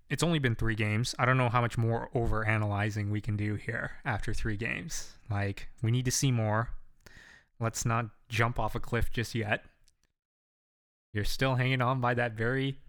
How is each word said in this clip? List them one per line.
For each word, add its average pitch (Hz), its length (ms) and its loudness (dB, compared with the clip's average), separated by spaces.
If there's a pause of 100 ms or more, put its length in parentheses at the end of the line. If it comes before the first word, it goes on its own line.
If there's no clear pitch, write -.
it's 143 140 0
only 165 160 4
been 123 160 2
three 113 200 2
games. 107 440 0
I 131 60 2
don't 127 120 4
know 127 120 4
how 120 100 2
much 120 180 0
more 117 380 0
overanalyzing 107 920 0
we 104 100 -2
can 104 160 -2
do 104 200 -2
here - 500 -6
after 113 280 0
three 110 240 0
games. - 600 -6 (120)
Like, 101 380 -2 (140)
we 113 100 2
need 123 140 2
to 127 60 0
see 135 200 2
more. 110 380 0 (880)
Let's 113 260 -2
not 117 200 0 (240)
jump 117 280 2
off 110 160 0
a 117 60 -4
cliff - 320 2
just - 240 -2
yet. 107 300 -2 (1500)
You're 104 120 -2
still 131 300 2
hanging 127 260 2
on 127 200 0
by 123 120 2
that 120 200 0
very 135 440 -2 (120)